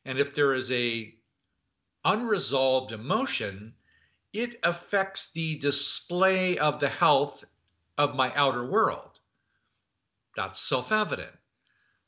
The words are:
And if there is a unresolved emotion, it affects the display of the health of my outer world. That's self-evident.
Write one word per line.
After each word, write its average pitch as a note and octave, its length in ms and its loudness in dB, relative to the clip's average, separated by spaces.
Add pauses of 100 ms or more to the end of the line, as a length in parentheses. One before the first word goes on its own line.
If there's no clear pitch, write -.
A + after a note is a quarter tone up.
And C3 120 -4
if C#3 160 0
there C#3+ 200 2
is B2+ 180 -2
a A#2 420 -2 (920)
unresolved C3+ 880 0
emotion, A2+ 800 -4 (580)
it A#3+ 320 -6
affects - 720 -2
the D#3+ 240 -4
display F3+ 1040 0
of D3+ 200 0
the C#3+ 80 2
health D3 560 2 (540)
of C#3 180 2
my B2+ 200 2
outer B2+ 300 2
world. F3 540 0 (1200)
That's G2 240 -6
self-evident. B2+ 720 -2 (760)